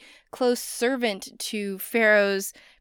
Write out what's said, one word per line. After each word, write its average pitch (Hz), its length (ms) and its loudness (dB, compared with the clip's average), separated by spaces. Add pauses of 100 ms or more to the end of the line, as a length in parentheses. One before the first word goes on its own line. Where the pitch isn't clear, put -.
(320)
close 247 280 0
servant 240 800 -4
to 202 400 -6
Pharaoh's 208 720 2 (300)